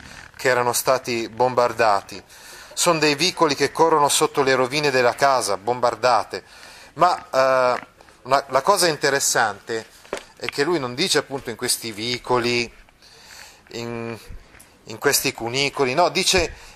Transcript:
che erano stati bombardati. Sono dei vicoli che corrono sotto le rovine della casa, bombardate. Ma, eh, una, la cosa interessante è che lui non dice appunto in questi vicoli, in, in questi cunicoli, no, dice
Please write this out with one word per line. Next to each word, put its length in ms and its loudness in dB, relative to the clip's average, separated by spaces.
che 140 0
erano 240 2
stati 560 -2
bombardati. 920 0
Sono 260 2
dei 160 2
vicoli 400 0
che 160 0
corrono 380 2
sotto 340 0
le 100 4
rovine 380 0
della 220 4
casa, 420 2
bombardate. 880 0
Ma, 220 2
eh, 720 2
una, 260 2
la 120 2
cosa 260 4
interessante 960 0
è 120 -12
che 160 -2
lui 140 0
non 160 -4
dice 260 0
appunto 300 -8
in 60 -8
questi 380 -6
vicoli, 760 -2
in, 480 -10
in 120 -14
questi 340 0
cunicoli, 640 -2
no, 160 2
dice 440 0